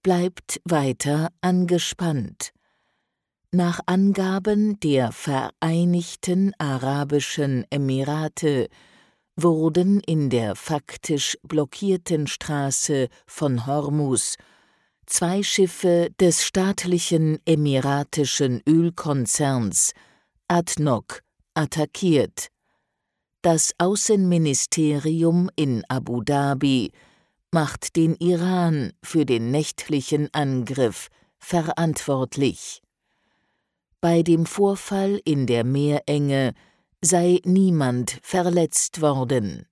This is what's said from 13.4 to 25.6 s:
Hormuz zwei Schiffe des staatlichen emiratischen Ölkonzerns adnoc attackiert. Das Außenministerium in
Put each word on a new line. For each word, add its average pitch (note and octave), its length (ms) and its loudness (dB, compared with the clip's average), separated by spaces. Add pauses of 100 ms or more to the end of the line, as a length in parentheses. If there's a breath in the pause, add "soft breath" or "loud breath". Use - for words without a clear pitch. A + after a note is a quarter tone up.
Hormuz C#3+ 720 -2 (680 soft breath)
zwei F#3 380 -2
Schiffe F3 760 2
des F3 280 4
staatlichen F3 1000 0
emiratischen C#3 1200 0
Ölkonzerns C#3+ 1300 0 (560 soft breath)
adnoc D#3 760 -2 (320)
attackiert. D3+ 920 0 (960)
Das E3 380 0
Außenministerium E3 1800 2
in B2+ 320 0